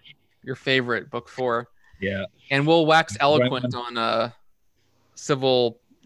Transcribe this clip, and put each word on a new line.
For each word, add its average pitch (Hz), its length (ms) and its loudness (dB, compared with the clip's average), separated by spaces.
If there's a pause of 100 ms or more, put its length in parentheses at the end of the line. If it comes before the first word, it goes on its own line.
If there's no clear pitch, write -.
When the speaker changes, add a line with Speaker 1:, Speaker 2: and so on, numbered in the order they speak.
(440)
Speaker 1:
your 127 120 -8
favorite 123 560 -2
book 120 180 -8
four. 123 400 -4 (320)
Speaker 2:
Yeah. 98 240 -6 (260)
Speaker 1:
And 139 160 0
we'll 165 200 4
wax 156 260 4
Speaker 2:
Right - 100 -4
Speaker 1:
eloquent 127 520 2
Speaker 2:
on. 120 200 -10
Speaker 1:
on, - 20 -6
uh, 113 340 -2 (840)
civil 127 640 0 (260)